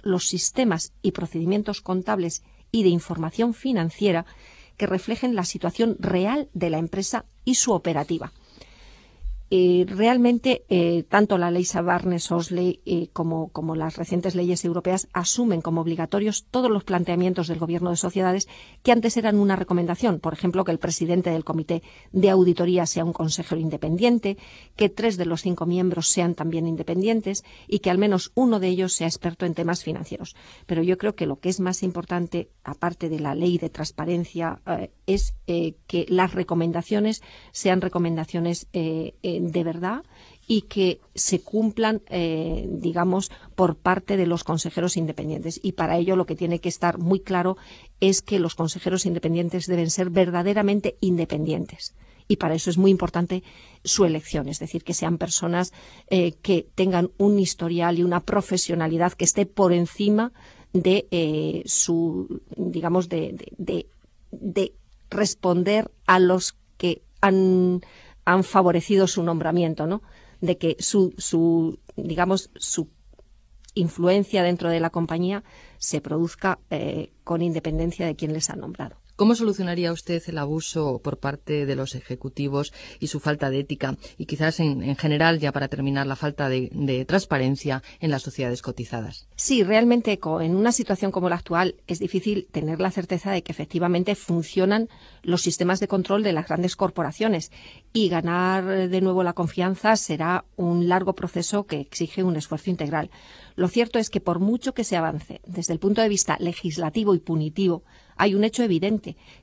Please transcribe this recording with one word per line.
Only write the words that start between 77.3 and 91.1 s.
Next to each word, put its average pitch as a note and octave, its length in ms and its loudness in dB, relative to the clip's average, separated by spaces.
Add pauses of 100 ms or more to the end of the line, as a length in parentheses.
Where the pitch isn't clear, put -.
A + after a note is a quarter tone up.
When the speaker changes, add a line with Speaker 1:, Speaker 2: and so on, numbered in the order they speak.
Speaker 1:
independencia E3 640 -2
de D#3+ 120 -4
quién D3+ 160 -4
les D#3 160 -4
ha - 80 -10
nombrado. - 400 -12 (180)
Speaker 2:
¿Cómo A3 180 4
solucionaría F#3 580 0
usted E3+ 360 -4
el E3 100 -8
abuso D3+ 640 -4
por - 140 -4
parte D3 480 -4
de C3+ 100 -2
los C3+ 200 -6
ejecutivos C#3 760 -6 (280)
y - 80 -4
su D3 120 -6
falta D3 300 0
de C3+ 120 0
ética? C3+ 360 -6 (220)
Y D#3 80 -10
quizás D3+ 320 0
en, D3 240 0
en C#3 120 -2
general, D#3+ 440 2
ya D3 120 0
para C#3 180 -4
terminar, C#3 360 -2
la C3+ 100 -4
falta C#3+ 340 -4
de, B2+ 220 -2
de C3+ 320 -2
transparencia C#3 800 0 (180)
en D#3+ 120 -2
las C3+ 100 -2
sociedades B2 400 -6
cotizadas. A#2 760 -10
Speaker 1:
Sí, B3 280 2
realmente A3 560 4
co-, D#3+ 200 -2
en E3 160 0
una G#3+ 160 4
situación G3+ 380 -2
como F3+ 200 -2